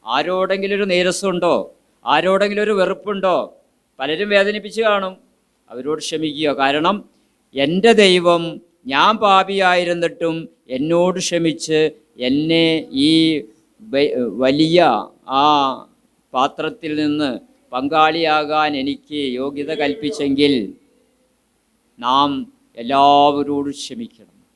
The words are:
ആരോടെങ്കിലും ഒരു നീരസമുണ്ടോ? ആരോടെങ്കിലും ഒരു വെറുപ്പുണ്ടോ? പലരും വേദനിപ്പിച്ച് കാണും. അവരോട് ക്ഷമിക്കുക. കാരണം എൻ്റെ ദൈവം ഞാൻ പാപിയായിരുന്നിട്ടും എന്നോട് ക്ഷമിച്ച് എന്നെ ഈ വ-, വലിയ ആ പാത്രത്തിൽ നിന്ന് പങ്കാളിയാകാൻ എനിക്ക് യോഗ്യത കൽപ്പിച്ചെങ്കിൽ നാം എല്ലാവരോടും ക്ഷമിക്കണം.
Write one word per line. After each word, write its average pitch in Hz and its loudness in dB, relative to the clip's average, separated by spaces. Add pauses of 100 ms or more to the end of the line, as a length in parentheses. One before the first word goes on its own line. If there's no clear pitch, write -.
(180)
ആരോടെങ്കിലും 185 -2
ഒരു 202 -2
നീരസമുണ്ടോ? 180 0 (600)
ആരോടെങ്കിലും 196 0
ഒരു 214 0
വെറുപ്പുണ്ടോ? 185 -2 (640)
പലരും 160 -4
വേദനിപ്പിച്ച് 202 0
കാണും. 190 -2 (560)
അവരോട് 135 -6
ക്ഷമിക്കുക. 156 -4 (140)
കാരണം 156 0 (680)
എൻ്റെ 185 4 (120)
ദൈവം 175 4 (500)
ഞാൻ 160 4 (120)
പാപിയായിരുന്നിട്ടും 180 2 (420)
എന്നോട് 170 0
ക്ഷമിച്ച് 160 -2 (480)
എന്നെ 160 2 (420)
ഈ - 4 (840)
വ-, 143 0 (280)
വലിയ 156 2 (640)
ആ - 4 (920)
പാത്രത്തിൽ 151 -4 (100)
നിന്ന് 147 -2 (420)
പങ്കാളിയാകാൻ 151 0 (120)
എനിക്ക് 143 -8 (180)
യോഗ്യത 143 -8 (100)
കൽപ്പിച്ചെങ്കിൽ 143 0 (1500)
നാം 135 4 (540)
എല്ലാവരോടും 143 2
ക്ഷമിക്കണം. 113 -16 (200)